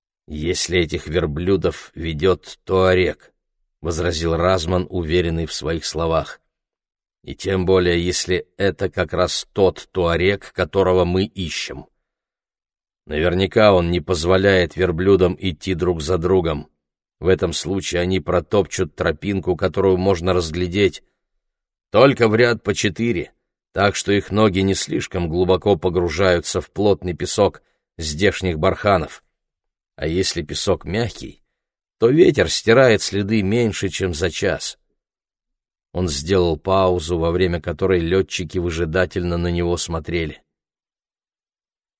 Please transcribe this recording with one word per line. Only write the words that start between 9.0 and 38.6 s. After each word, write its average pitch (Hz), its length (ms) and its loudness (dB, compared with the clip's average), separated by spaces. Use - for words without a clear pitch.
раз 87 400 -2
тот 92 380 0
туарек, 87 640 0
которого 92 520 2
мы 92 200 0
ищем. 78 640 -10
Наверняка 92 680 2
он 87 180 2
не 87 100 0
позволяет 92 720 2
верблюдам 90 640 2
идти 92 360 -4
друг 85 260 -2
за 87 160 0
другом. 82 520 0
В 78 80 -2
этом 90 260 0
случае 90 480 -4
они 92 180 0
протопчут 87 760 -2
тропинку, 87 600 -2
которую 95 420 2
можно 92 360 0
разглядеть 90 720 -2
только 120 360 6
в 107 80 2
ряд 120 280 2
по 104 100 0
четыре, 107 580 -4
так 98 240 0
что - 160 -4
их 101 200 0
ноги 101 280 4
не 95 140 2
слишком - 560 -4
глубоко 90 480 2
погружаются 87 840 0
в - 100 -18
плотный 95 420 0
песок 90 480 -2
здешних 85 600 -2
барханов. 90 680 0
А 76 120 -6
если 87 340 -2
песок 76 420 -4
мягкий, 98 580 -6
то 117 100 4
ветер 143 400 4
стирает 113 520 4
следы 101 420 -2
меньше, 104 460 -2
чем 90 240 -4
за 82 160 -2
час». - 480 -4
Он 87 160 -2
сделал 82 480 0
паузу, 90 600 0
во 82 140 0
время 87 300 0
которой 90 400 0
лётчики 90 560 -2
выжидательно 87 800 -2